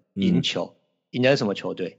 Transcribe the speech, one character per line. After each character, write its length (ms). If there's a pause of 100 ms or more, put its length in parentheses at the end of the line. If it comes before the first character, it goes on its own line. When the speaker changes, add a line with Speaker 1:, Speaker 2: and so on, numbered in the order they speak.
(140)
Speaker 1:
嗯。 80
Speaker 2:
赢 180
球， 360 (340)
赢 120
的 80
是 60
什 100
么 60
球 220
队？ 240